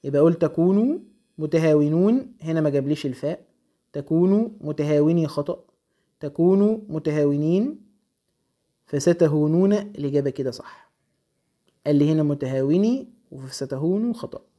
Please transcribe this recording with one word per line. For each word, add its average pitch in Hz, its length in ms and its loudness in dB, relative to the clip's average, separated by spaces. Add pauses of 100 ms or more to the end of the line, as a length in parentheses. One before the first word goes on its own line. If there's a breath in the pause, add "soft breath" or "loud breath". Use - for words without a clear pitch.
يبقى 143 160 -2
أقول: 165 140 6
"تكونوا 190 640 2 (400)
متهاونون"، 160 1040 2
هنا 160 200 -2
ما 151 80 0
جابليش 143 360 -2
الفاء، - 400 -6 (480)
"تكونوا 185 560 0 (120)
متهاوني" 151 640 0
خطأ، - 360 -6 (560)
"تكونوا 190 580 2 (120)
متهاونين"، 151 960 0 (1000)
فستهونون 160 880 2
الإجابة 143 560 -4
كده 131 220 -6
صح. - 380 -20 (960)
قال 147 100 2
لي 147 160 4
هنا 156 120 2
متهاوني 147 840 0 (240)
وستهونوا 143 800 -4
خطأ. - 280 -12 (180)